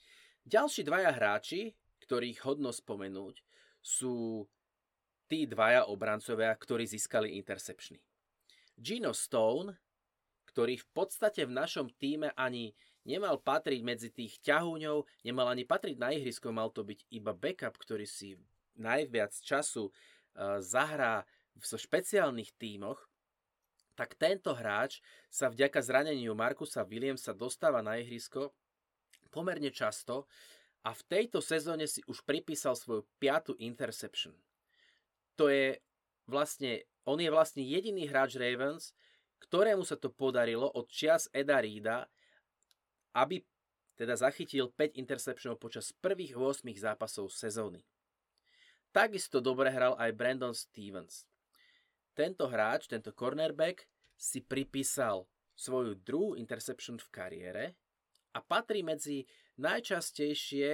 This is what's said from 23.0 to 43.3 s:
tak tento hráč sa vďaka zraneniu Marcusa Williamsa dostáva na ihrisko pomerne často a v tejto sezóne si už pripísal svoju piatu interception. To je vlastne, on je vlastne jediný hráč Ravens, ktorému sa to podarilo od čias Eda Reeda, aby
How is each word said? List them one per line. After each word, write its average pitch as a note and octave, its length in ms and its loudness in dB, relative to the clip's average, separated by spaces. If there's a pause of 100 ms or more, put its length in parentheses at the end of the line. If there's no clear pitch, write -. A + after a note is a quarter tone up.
tak B2 160 -6
tento F3+ 400 2
hráč A2+ 480 -2 (300)
sa C3 180 0
vďaka C3+ 320 4
zraneniu B2+ 560 2
Marcusa A#2+ 480 -2
Williamsa A#2+ 480 -4
dostáva B2 480 2
na G#2+ 160 -2
ihrisko A#2+ 560 -8 (800)
pomerne D#3+ 400 -4
často B2+ 560 -4 (600)
a A2+ 80 -4
v - 60 -16 (100)
tejto G3 320 2
sezóne D#3 440 -2
si - 200 -6
už - 160 -12
pripísal C#3+ 520 -2
svoju A2 280 -4 (160)
piatu C#3 400 2
interception. A2+ 760 -8 (1000)
To D3 160 4
je C3+ 280 4 (480)
vlastne, C3+ 600 -2 (160)
on D3 160 0
je E3+ 80 2
vlastne D#3 360 4
jediný F3 440 -2
hráč C3 320 2
Ravens, B2+ 560 -2 (480)
ktorému G3 400 4
sa D3 160 -4
to - 80 -2
podarilo B2 640 2
od B2 160 -4
čias D#3+ 480 4
Eda C#3 240 4
Reeda, A2 480 -2 (1080)
aby F3+ 280 2 (520)